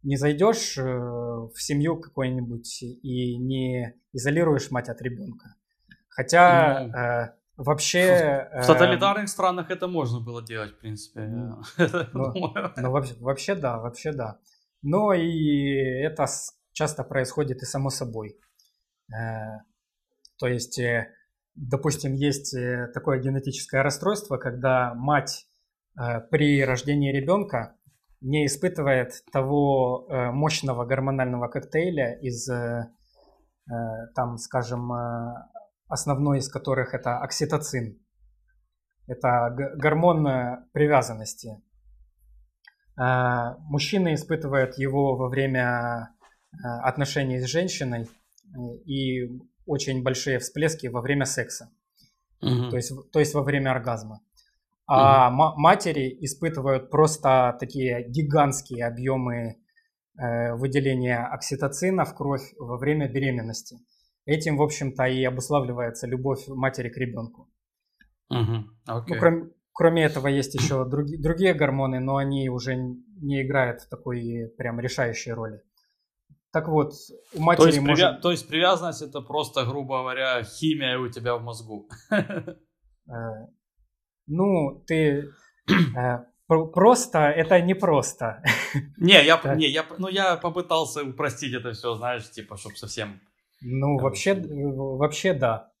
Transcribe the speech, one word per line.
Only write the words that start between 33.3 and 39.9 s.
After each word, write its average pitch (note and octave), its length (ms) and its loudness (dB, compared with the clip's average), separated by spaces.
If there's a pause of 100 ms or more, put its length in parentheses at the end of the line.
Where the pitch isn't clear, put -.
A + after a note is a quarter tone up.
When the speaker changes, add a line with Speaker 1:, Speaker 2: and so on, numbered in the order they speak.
Speaker 1:
э, A#2+ 40 -8 (420)
там, A#2+ 220 -4
скажем, A#2+ 560 -6
э, A#2+ 400 -6 (560)
основной C#3+ 500 0
из A#2+ 100 -6
которых C3 460 -4
это B2 240 -4
окситоцин. C3+ 800 -4 (1080)
Это B2 480 0
г-, C#3 200 -6
гормон, D#3 520 4